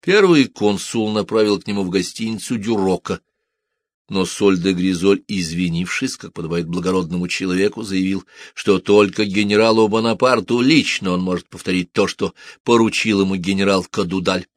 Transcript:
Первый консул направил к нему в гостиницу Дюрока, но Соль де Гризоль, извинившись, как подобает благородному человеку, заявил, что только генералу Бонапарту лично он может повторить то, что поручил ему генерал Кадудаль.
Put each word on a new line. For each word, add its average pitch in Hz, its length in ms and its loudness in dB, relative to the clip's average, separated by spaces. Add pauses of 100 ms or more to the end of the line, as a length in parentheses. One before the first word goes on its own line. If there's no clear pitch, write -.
Первый 180 420 4
консул 104 680 -2
направил 107 480 0
к - 80 -12
нему 101 180 -4
в 92 40 -6
гостиницу 110 680 -4
Дюрока, 98 640 -2 (880)
но 95 160 -2
Соль 95 340 2
де 95 140 0
Гризоль, 92 520 0
извинившись, 87 920 -4
как - 160 -18
подобает 85 340 -6
благородному 90 600 -2
человеку, 95 540 -2
заявил, 95 440 -4 (260)
что 98 260 0
только 104 460 4
генералу 107 640 2
Бонапарту 117 720 0
лично 127 520 2
он 90 100 0
может 90 260 -4
повторить 90 440 -4
то, 101 140 0
что - 280 -6 (280)
поручил 110 600 2
ему 95 140 0
генерал 95 480 0
Кадудаль. 92 600 -4 (100)